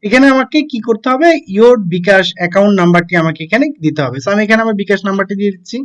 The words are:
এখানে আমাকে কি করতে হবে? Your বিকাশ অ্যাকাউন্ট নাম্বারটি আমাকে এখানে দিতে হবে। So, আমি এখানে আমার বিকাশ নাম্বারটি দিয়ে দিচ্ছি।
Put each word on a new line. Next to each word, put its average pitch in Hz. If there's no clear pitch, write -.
এখানে 254
আমাকে 262
কি 254
করতে 220
হবে? 277
Your 240
বিকাশ 185
অ্যাকাউন্ট 196
নাম্বারটি 175
আমাকে 160
এখানে 220
দিতে 151
হবে। 131
So, 165
আমি 208
এখানে 220
আমার 226
বিকাশ 196
নাম্বারটি 196
দিয়ে 202
দিচ্ছি। 190